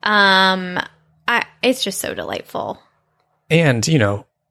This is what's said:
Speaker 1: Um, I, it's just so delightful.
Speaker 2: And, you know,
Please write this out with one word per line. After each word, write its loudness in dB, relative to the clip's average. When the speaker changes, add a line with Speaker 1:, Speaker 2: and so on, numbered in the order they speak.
Speaker 1:
Um, 2
I, 0
it's 0
just -6
so -8
delightful. -8
Speaker 2:
And, 2
you 2
know, 0